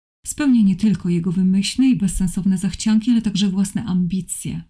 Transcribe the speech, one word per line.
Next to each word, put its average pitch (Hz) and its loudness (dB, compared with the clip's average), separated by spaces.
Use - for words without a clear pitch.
Spełnia 262 2
nie 196 4
tylko 180 0
jego 175 0
wymyślne 190 2
i 254 4
bezsensowne 190 0
zachcianki, 214 0
ale 226 4
także 202 -2
własne 196 -2
ambicje. 180 -4